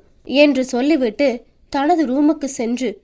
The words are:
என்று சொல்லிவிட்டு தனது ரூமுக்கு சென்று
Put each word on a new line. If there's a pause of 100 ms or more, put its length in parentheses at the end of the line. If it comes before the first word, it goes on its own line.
(380)
என்று
சொல்லிவிட்டு (460)
தனது
ரூமுக்கு
சென்று (140)